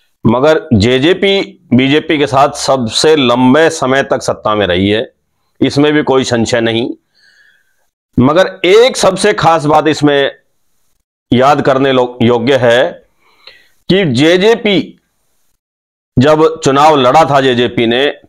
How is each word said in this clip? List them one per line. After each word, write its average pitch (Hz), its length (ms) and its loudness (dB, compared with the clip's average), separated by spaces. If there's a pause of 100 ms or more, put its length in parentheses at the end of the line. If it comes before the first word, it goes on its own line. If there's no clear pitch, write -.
(260)
मगर 139 480 0
जेजेपी 147 840 0 (160)
बीजेपी 143 440 0
के 113 80 0
साथ 139 240 0
सबसे 135 680 -2
लंबे 127 540 2
समय 135 320 -2
तक 131 200 -4
सत्ता 107 320 -4
में 104 120 0
रही 92 240 -2
है, 110 220 -4 (480)
इसमें 143 320 0
भी 151 100 0
कोई 131 220 0
संशय 117 360 -2
नहीं। 113 300 -4 (1300)
मगर 151 460 0
एक 220 320 4
सबसे 190 360 0
खास 160 320 0
बात 151 240 0
इसमें 143 460 0 (1000)
याद 139 300 2
करने 135 300 0
लो-, 123 340 -2
योग्य 120 300 0
है 120 460 0 (840)
कि 190 160 0
जेजेपी 180 960 0 (1200)
जब 156 420 2
चुनाव 143 360 2
लड़ा 135 280 2
था 135 160 0
जेजेपी 123 460 0
ने, 123 200 0 (220)